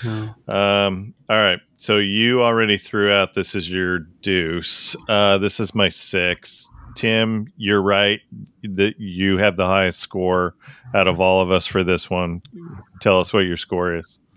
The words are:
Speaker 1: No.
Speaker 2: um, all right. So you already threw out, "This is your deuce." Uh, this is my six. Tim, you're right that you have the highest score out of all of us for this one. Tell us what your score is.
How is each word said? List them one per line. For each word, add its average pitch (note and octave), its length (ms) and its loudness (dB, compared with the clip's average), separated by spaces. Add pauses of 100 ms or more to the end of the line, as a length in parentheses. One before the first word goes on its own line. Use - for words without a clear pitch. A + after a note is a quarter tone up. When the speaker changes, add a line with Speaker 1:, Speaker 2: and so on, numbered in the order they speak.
Speaker 1:
No. A2 240 -6 (260)
Speaker 2:
um, G2+ 600 0 (140)
all G#2+ 80 2
right. G2 220 2 (200)
So G#2 180 0
you A2 460 2
already A2+ 340 2
threw G2+ 340 0
out, G2 220 2
"This F#2+ 240 -4
is E2+ 140 -6
your F2+ 300 -2 (200)
deuce." F2 720 -2 (140)
Uh, G2+ 300 4
this G2 220 -2
is G2+ 140 -6
my G2+ 140 2
six. - 800 -4 (260)
Tim, A2+ 520 0 (100)
you're G2+ 260 0
right G2+ 380 2 (440)
that G2+ 340 -2
you F#2+ 400 0
have G2 180 2
the F#2 100 0
highest F#2+ 340 2
score F2+ 560 -2 (380)
out F#2+ 120 4
of F2+ 140 0
all F#2+ 200 4
of F2+ 120 2
us F2+ 140 2
for F#2 180 0
this F2+ 260 -2
one. F2 320 -4 (580)
Tell F#2 200 4
us E2+ 120 -4
what G#2 140 2
your F2 100 -4
score F2 380 -4
is. - 240 -12 (180)